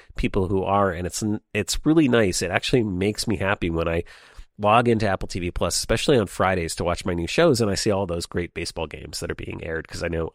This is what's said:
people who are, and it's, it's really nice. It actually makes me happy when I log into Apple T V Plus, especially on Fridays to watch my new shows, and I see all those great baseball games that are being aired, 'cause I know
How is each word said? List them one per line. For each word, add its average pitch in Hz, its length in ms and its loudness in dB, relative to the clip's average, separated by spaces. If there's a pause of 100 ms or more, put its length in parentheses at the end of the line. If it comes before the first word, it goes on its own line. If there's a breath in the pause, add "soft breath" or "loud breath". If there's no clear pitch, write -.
(180 loud breath)
people 101 300 0
who 95 140 0
are, 98 300 2
and 87 160 -4
it's, - 160 -6 (300)
it's - 320 -2
really 156 240 6
nice. 110 320 2
It 90 100 -2
actually 117 320 2
makes 101 440 -2
me 101 100 0
happy 98 320 -2
when 82 180 -2
I 85 160 0 (560 loud breath)
log 113 300 4
into 107 180 2
Apple 98 220 -2
T 95 100 -6
V 87 100 -4
Plus, 87 280 -2
especially 120 420 2
on 98 80 2
Fridays 92 480 0
to - 80 -4
watch 85 220 -2
my 92 80 -2
new 85 140 -2
shows, 156 340 4
and 104 100 2
I 92 40 0
see 110 140 0
all 98 160 0
those 85 200 -4
great - 280 -6
baseball 82 340 -6
games 76 340 -12
that 85 100 -4
are 82 40 -6
being - 280 -10
aired, 80 240 -6
'cause - 160 -10
I 85 60 0
know 82 260 -2